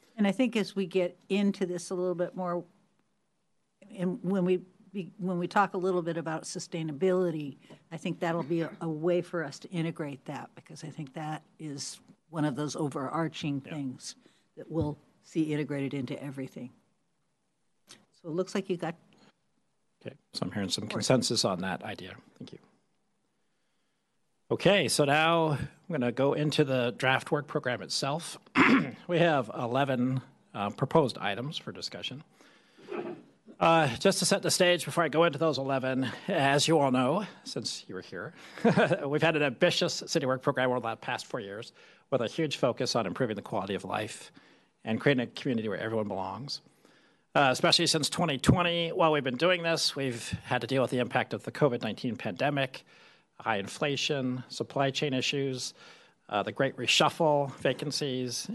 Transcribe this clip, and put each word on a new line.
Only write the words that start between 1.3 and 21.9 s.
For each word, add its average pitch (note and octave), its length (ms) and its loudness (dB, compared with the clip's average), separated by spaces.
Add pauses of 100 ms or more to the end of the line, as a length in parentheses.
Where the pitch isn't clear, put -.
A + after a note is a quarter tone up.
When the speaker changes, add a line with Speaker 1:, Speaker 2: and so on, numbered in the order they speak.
Speaker 1:
this F3 240 -6
a G3 60 -6
little F3+ 200 -2
bit F3 200 -4
more, F3 280 -4 (1300)
and F3+ 280 -2
when F#3 220 0
we F#3 160 4 (320)
be, F3 240 -8
when F3+ 200 -4
we F3 100 -2
talk G3 260 2
a G3+ 40 -4
little F3+ 240 0
bit E3 140 -2
about D#3+ 280 -4
sustainability, E3 1120 -2 (340)
I E3 60 -8
think - 240 -6
that'll E3 220 0
be E3 180 0
a, D3+ 180 -4
a E3+ 80 -8
way E3 340 2
for E3+ 220 -4
us C#3+ 160 -10
to - 100 -16
integrate D#3+ 560 -4
that, C3 300 -10
because D#3 300 -16
I - 20 -10
think D3 280 -12
that D#3 280 -8 (160)
is C#3+ 400 -10 (300)
one D#3 160 0
of D3+ 100 0
those D3+ 220 -4
overarching D3 880 -2
Speaker 2:
Yeah. - 80 -10
Speaker 1:
things C#3 420 -8 (400)
that D#3 160 -14
we'll D3+ 260 -2 (260)
see D#3 280 -2
integrated C#3+ 420 -2
into C3+ 300 -4
everything. C3 480 -10 (1200)
So - 400 -18
it - 20 -6
looks F3+ 240 -2
like G3 140 -2
you F3+ 80 0
got E3 180 -6 (1080)
Speaker 2:
Okay, - 100 -12 (180)
so - 100 -8
I'm F#2 80 -4
hearing G2 180 -4
some G2+ 140 -4
Speaker 1:
Support. G#2 80 -6
Speaker 2:
consensus A#2+ 540 2
on F#2+ 160 -2
that F#2+ 220 -6
idea. F#2 300 -12 (240)